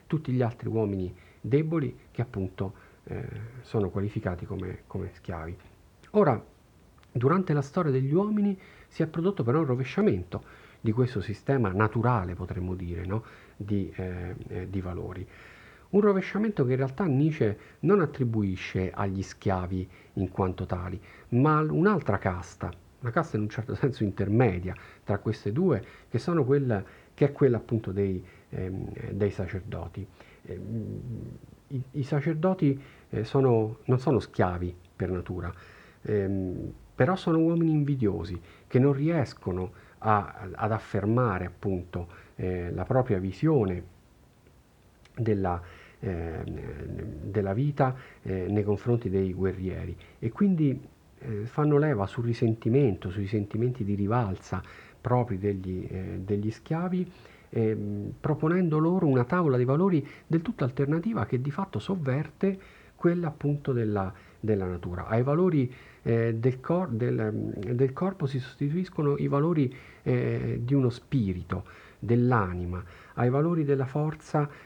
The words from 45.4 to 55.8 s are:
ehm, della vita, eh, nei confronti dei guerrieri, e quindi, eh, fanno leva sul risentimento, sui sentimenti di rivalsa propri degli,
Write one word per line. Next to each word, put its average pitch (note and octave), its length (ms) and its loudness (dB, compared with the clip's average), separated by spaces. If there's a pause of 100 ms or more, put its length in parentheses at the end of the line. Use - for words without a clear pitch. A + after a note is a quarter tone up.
ehm, E2 440 -6 (800)
della G2 300 0
vita, C3 420 2 (280)
eh, F#2+ 240 -2
nei G2+ 160 2
confronti G#2 460 0
dei F#2+ 240 2
guerrieri, F2+ 640 -4 (240)
e A#2 120 -4
quindi, D#3 480 2 (400)
eh, A2 260 -6
fanno D3 320 2
leva C#3+ 280 2
sul A#2 200 -4
risentimento, A#2 840 2
sui G2 180 -4
sentimenti A2 560 -2
di G2+ 120 0
rivalsa G2+ 640 -2 (400)
propri A#2 380 0
degli, F#2+ 500 -2